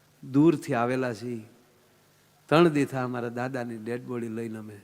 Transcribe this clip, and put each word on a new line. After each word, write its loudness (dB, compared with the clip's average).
દૂરથી 4
આવેલા 0
છીએ, -10
ત્રણ 8
દી 2
થયા -4
અમારા -4
દાદાની -6
ડેડ -8
બોડી -6
લઈને -8
અમે -16